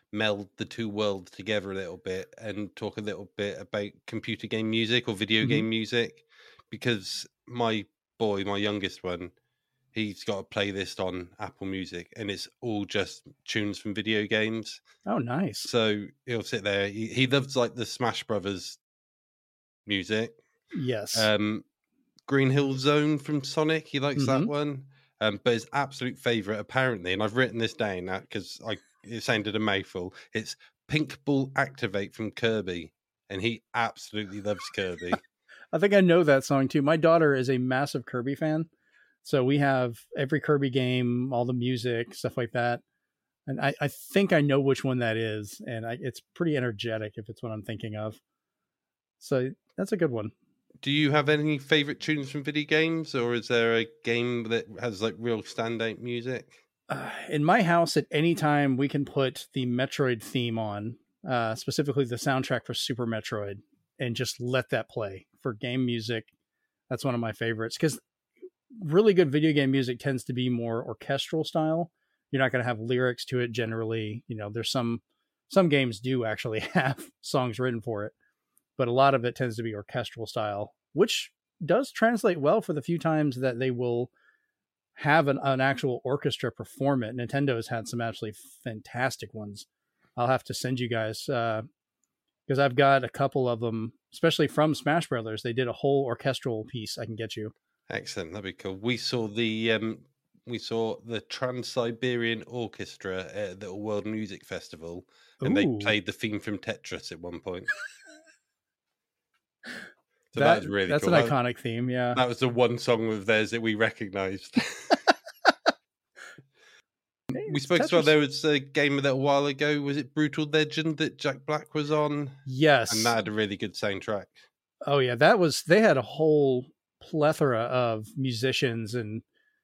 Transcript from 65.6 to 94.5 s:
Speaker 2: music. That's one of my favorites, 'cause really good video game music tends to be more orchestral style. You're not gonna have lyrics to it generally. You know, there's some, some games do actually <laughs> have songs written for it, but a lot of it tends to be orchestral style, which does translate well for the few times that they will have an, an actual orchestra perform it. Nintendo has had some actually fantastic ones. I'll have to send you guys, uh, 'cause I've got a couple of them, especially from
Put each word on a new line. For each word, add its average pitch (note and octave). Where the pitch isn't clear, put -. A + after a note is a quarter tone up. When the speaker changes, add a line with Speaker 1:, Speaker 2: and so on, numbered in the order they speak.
Speaker 2:
music. A#2
That's -
one C3
of A#2
my A2+
favorites, A2+
'cause D3+
really F#3+
good E3+
video D3+
game C#3
music B2+
tends C3
to -
be B2+
more A#2
orchestral C#3
style. D#3+
You're C3+
not C3
gonna B2
have A#2
lyrics A#2+
to B2+
it A#2+
generally. A2+
You A#2
know, G#2
there's A2
some, A#2
some F#3
games B2+
do B2+
actually A2
<laughs> -
have C3+
songs B2
written B2
for G#2
it, -
but B2
a A#2
lot C3+
of A#2+
it A#2+
tends A#2+
to A#2
be A2+
orchestral A2+
style, G#2
which -
does A3
translate A3+
well E3
for -
the D3
few E3+
times D3+
that B2+
they C3
will A#2+
have D3
an, C#3
an C3+
actual C3
orchestra C3
perform C3+
it. A2
Nintendo C3
has A2+
had A2+
some A#2+
actually A2+
fantastic A#2+
ones. G#2
I'll B2
have C3
to -
send B2+
you B2
guys, A2
uh, A#2
'cause C3+
I've C#3
got C#3
a A2+
couple C3+
of A#2
them, A2+
especially D#3+
from D3+